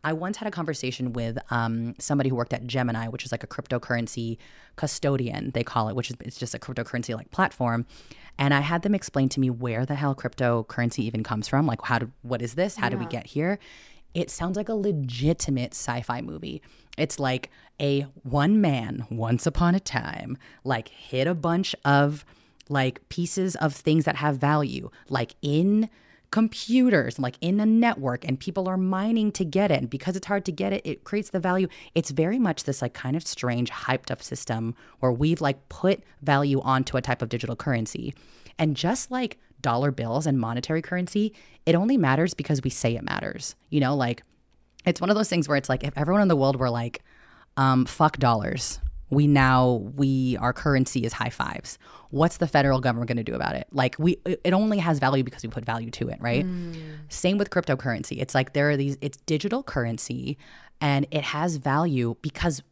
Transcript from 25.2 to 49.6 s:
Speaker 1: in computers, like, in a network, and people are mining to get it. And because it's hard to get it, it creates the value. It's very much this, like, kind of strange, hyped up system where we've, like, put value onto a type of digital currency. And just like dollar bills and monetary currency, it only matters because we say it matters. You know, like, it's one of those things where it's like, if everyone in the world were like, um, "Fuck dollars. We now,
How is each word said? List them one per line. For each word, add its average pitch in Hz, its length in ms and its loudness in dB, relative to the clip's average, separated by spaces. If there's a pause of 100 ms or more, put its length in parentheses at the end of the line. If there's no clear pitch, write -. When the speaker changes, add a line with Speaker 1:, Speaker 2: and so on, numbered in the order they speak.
Speaker 1:
in 190 480 2 (420)
computers, 220 840 2
like, 127 240 -2
in 185 180 2
a 214 60 2
network, 220 640 2
and 131 120 -2
people 185 280 -4
are 185 100 0
mining 202 540 2
to 190 140 -2
get 190 260 2
it. 135 100 4
And 127 80 -4
because 175 260 -4
it's 190 120 -8
hard 202 180 0
to 190 60 -4
get 196 220 -2
it, - 120 -4
it - 180 -6
creates 202 280 -4
the 185 80 -2
value. 185 280 2 (280)
It's 165 160 0
very 165 280 2
much 190 260 2
this, 139 160 -2
like, 123 120 -4
kind 131 220 -4
of 165 100 -4
strange, 123 460 -2
hyped - 400 -4
up - 100 -6
system 113 540 -4 (240)
where 127 120 4
we've, 151 300 2
like, 139 280 -2
put - 340 0 (180)
value 139 400 4
onto 131 360 0
a 123 40 0
type 123 200 -2
of 113 80 -4
digital 117 260 -4
currency. 117 580 -4 (460)
And 156 160 2
just 214 360 -2
like 254 260 -4 (240)
dollar 127 300 2
bills 123 360 -2
and 135 120 2
monetary 120 420 -2
currency, 185 520 -2 (320)
it 170 100 4
only 220 220 2
matters 156 360 4
because 143 300 -2
we 135 60 0
say 120 260 0
it - 80 -8
matters. - 520 -6 (140)
You 151 100 2
know, 135 160 2
like, 120 280 -2 (640)
it's 175 160 2
one 185 80 0
of 208 60 6
those 208 140 0
things 165 180 2
where 143 100 4
it's 139 120 -2
like, - 140 0
if 139 140 -6
everyone 170 240 4
in 202 60 6
the 170 80 6
world 135 220 4
were 127 120 2
like, 117 340 -4 (540)
um, 131 280 6
"Fuck - 320 2
dollars. 120 600 0 (300)
We 147 180 6
now, 131 460 6 (220)